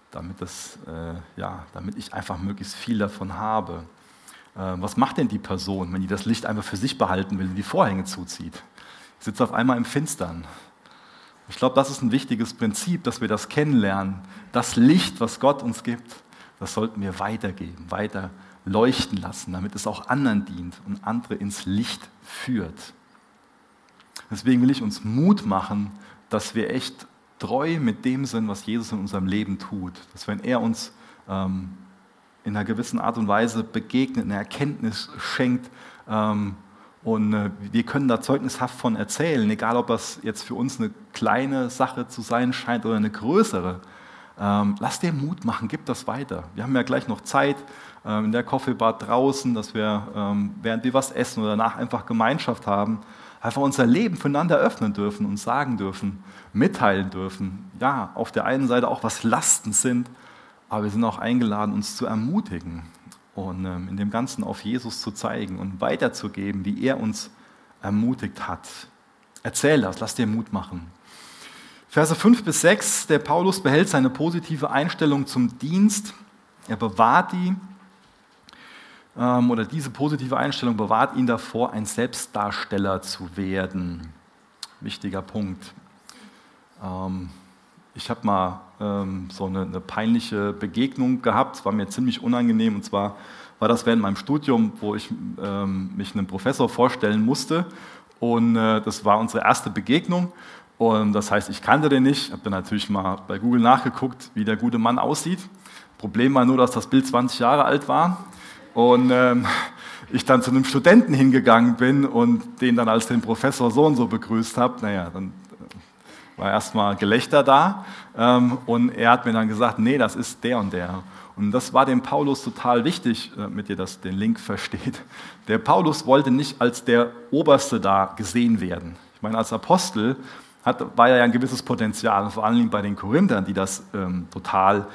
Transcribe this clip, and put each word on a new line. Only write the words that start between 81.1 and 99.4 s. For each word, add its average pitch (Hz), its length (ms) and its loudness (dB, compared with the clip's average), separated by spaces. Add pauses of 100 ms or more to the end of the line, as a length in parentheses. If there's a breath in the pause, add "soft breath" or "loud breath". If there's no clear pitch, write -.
ihn 127 100 2
davor, 117 460 -2
ein 107 140 -6
Selbstdarsteller 101 1120 -4
zu 87 360 -12
werden. 92 760 -6 (680)
Wichtiger 101 420 -8
Punkt. 98 500 -8 (1120 loud breath)
Ähm, 92 460 -8 (640 loud breath)
ich - 160 -8
hab 226 140 -6
mal, 92 360 0 (180)
ähm, 95 520 -4
so 98 160 -8
eine, 95 160 -4
eine 90 180 -6
peinliche 110 720 -2
Begegnung 123 680 -2
gehabt, 117 420 0
war 101 80 -2
mir 104 160 -2
ziemlich 123 340 -2
unangenehm, 117 520 2
und 101 100 -6
zwar 101 320 -2 (420 loud breath)
war 110 100 2
das 117 180 2
während 117 160 4
meinem 98 140 0
Studium, 131 640 2
wo 104 160 -2
ich, - 120 -8 (340)
ähm, 95 540 -4
mich 98 160 -6
einem 98 140 -2
Professor 120 420 0
vorstellen 110 560 2
musste, 127 400 0 (560 loud breath)
und, 117 360 4
äh, 110 260 4
das 107 200 -6
war 104 160 6
unsere 113 260 -2